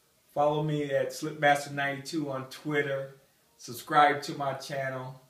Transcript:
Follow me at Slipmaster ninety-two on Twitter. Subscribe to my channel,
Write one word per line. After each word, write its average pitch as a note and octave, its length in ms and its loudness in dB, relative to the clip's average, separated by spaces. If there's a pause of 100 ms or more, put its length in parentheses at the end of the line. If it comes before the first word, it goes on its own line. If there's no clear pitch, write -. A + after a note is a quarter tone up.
(340)
Follow D3 280 2
me D3 300 0
at C3 160 2
Slipmaster D3 640 2
ninety-two C#3 580 -4
on C3 200 -6
Twitter. C#3 680 -2 (400)
Subscribe C#3+ 680 4
to D#3 120 -6
my C#3 200 -2
channel, C3+ 760 -8